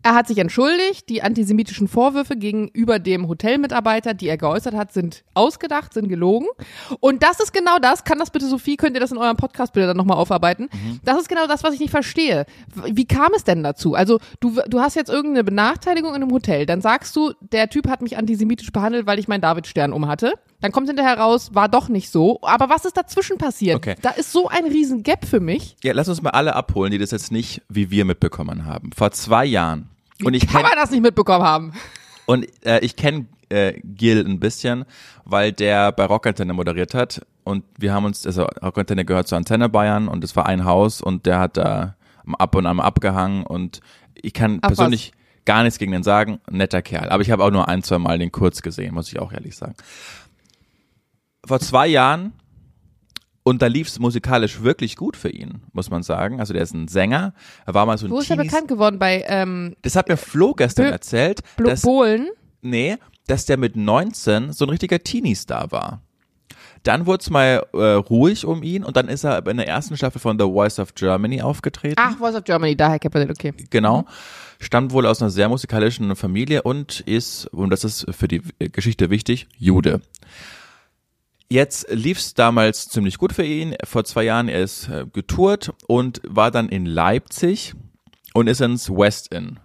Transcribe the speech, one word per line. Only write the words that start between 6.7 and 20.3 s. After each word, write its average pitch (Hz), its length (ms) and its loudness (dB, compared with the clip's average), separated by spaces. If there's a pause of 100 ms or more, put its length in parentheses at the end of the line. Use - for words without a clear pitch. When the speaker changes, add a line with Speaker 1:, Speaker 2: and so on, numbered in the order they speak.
Speaker 1:
Und 262 200 4
das 339 200 4
ist 415 100 0
genau 349 300 2
das, 254 240 2
kann 302 120 0
das 311 140 -4
bitte 277 160 -2
Sophie, 269 300 -2
könnt 285 180 0
ihr 254 60 0
das 247 100 -2
in 254 60 -6
eurem 233 180 0
Podcast - 380 -4
bitte 190 140 4
dann 180 100 0
nochmal 185 200 2
aufarbeiten? 180 540 0
Speaker 2:
Mhm. 233 320 -8
Speaker 1:
Das 262 160 2
ist 339 80 -4
genau 330 200 0
das, 294 180 -2
was 311 80 2
ich 269 80 -6
nicht 302 100 -2
verstehe. 269 540 0 (280)
W-, - 220 -8
wie 240 100 2
kam 302 300 2
es 381 80 0
denn 175 180 2
dazu? 147 320 -2
Also 214 280 4 (180)
du, 240 300 0
du 247 100 0
hast 285 160 0
jetzt 311 140 -2
irgendeine 285 340 0
Benachteiligung 294 720 0
in 277 80 -4
einem 254 80 -2
Hotel, 180 340 0
dann 170 140 0
sagst 220 380 0
du, 302 240 0
der 220 280 0
Typ 285 200 -2
hat 262 120 -4
mich 240 160 -6
antisemitisch 220 540 -2
behandelt, 220 340 -2
weil 202 140 0
ich 196 80 -6
meinen 202 140 -2
Davidstern 160 500 0
umhatte. 151 400 -2 (300)